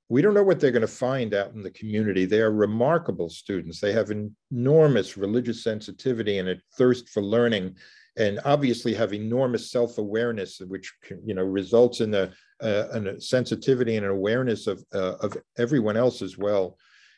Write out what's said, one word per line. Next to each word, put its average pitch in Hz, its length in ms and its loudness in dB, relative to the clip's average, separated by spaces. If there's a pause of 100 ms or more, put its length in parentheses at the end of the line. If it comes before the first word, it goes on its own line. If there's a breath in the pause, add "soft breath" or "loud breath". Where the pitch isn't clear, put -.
we 120 140 2
don't 208 140 4
know 202 80 6
what 180 160 4
they're 139 100 4
gonna 117 180 2
find 123 460 -2
out 98 220 -2
in 107 80 -12
the 92 80 -10
community. 107 540 0
They 107 160 4
are 110 100 4
remarkable 107 760 0
students. 82 520 -8
They 101 140 -2
have 107 180 0 (400)
enormous 131 680 4
religious 113 460 -2
sensitivity 107 720 -4
and 92 120 -2
a 90 120 -4 (160)
thirst 127 320 4
for 104 140 -4
learning, 104 520 0 (400 soft breath)
and 104 300 0
obviously 131 480 0
have 104 200 -2
enormous 117 580 -2
self-awareness, 113 880 -4
which, 92 340 -12 (320)
you 110 80 -6
know, 92 100 -2
results 101 580 2
in 107 120 0
a, 95 180 0 (300 loud breath)
a, 120 80 -2
a 104 520 -4
sensitivity 123 760 0
and 104 100 -2
an 98 60 -2
awareness 107 560 -2
of, 95 160 -6 (100)
uh, 92 280 -2
of 101 140 -4 (220)
everyone 117 400 0
else 123 240 0
as 95 160 -10
well. 98 400 0 (400 soft breath)